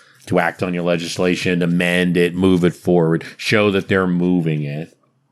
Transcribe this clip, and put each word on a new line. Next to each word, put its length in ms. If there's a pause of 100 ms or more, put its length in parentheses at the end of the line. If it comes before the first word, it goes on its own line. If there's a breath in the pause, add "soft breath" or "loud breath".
(260 soft breath)
to 120
act 240
on 100
your 120
legislation, 800
amend 540
it, 180
move 300
it 100
forward, 500 (120)
show 360
that 160
they're 180
moving 560
it. 340 (340)